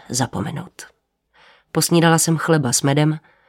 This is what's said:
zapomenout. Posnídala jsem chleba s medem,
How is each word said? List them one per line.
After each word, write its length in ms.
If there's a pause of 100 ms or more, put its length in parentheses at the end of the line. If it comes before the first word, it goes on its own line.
zapomenout. 760 (840)
Posnídala 460
jsem 200
chleba 360
s 80
medem, 380 (300)